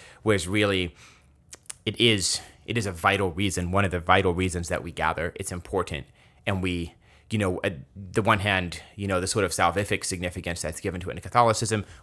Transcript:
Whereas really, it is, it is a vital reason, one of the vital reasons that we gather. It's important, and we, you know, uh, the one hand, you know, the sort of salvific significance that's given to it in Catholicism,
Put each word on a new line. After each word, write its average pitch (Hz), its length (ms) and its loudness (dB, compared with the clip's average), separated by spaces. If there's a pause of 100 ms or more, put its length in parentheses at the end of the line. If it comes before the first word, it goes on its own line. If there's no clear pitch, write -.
(240)
Whereas 101 240 2
really, 98 480 0 (920)
it 107 140 -4
is, 107 420 4 (240)
it 110 120 -2
is 110 80 0
a 101 60 -2
vital 98 400 2
reason, 90 400 0
one 98 140 4
of 87 60 0
the - 80 0
vital 90 340 6
reasons 87 360 -2
that 87 140 -2
we 85 100 -10
gather. 78 420 -2
It's - 160 -8
important, 87 540 -4 (400)
and 98 180 -2
we, 87 300 -2 (360)
you 113 80 -2
know, 95 220 0
uh, 104 120 0 (240)
the 98 260 -4
one 107 180 4
hand, 92 420 0 (140)
you 101 120 -6
know, 92 140 2
the 92 60 -2
sort 104 180 0
of 87 60 0
salvific 92 540 0
significance 87 560 -6
that's - 180 -6
given 90 220 -6
to 87 80 -8
it 64 80 -8
in 87 40 -14
Catholicism, 110 640 2 (180)